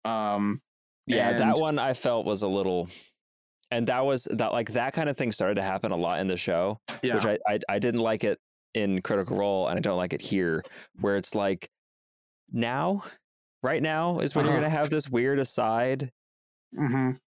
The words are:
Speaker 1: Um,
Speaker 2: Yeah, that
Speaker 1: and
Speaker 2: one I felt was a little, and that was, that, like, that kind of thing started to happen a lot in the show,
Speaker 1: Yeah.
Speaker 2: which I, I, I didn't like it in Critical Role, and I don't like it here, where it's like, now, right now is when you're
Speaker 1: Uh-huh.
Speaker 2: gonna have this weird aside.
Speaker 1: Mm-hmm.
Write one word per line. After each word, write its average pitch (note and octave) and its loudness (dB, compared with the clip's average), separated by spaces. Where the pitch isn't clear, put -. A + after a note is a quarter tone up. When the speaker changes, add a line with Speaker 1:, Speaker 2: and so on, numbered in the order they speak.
Speaker 1:
Um, G#2 0
Speaker 2:
Yeah, G#2 2
that A#2 2
Speaker 1:
and A2+ 4
Speaker 2:
one D#3 0
I C3 0
felt A#2+ 0
was G2 0
a G2+ 0
little, F#2 0
and A#2+ 0
that B2+ 2
was, C3+ 2
that, A2 0
like, A2+ -2
that B2 0
kind D#3 -2
of C#3 -2
thing A#2+ -2
started G2+ 0
to G2 0
happen F#2+ -2
a E2+ 0
lot E2+ 0
in F#2+ 0
the F2+ 0
show, F#2 0
Speaker 1:
Yeah. B2 0
Speaker 2:
which G#2+ 2
I, G#2+ 2
I, G#2 0
I G2+ 0
didn't A#2 0
like A2+ 0
it G2+ 0
in D3 0
Critical G2+ -2
Role, G2 0
and F2+ -2
I - -2
don't G2 0
like F2+ 0
it - -6
here, E2+ 0
where G2+ 2
it's - -2
like, G2 -2
now, B2 0
right C3 2
now D#3+ 0
is D#3 -2
when D3 2
you're D3+ 4
Speaker 1:
Uh-huh. D3+ 2
Speaker 2:
gonna D#3 2
have D3+ 2
this D3 0
weird B2+ 2
aside. B2+ 0
Speaker 1:
Mm-hmm. C3 0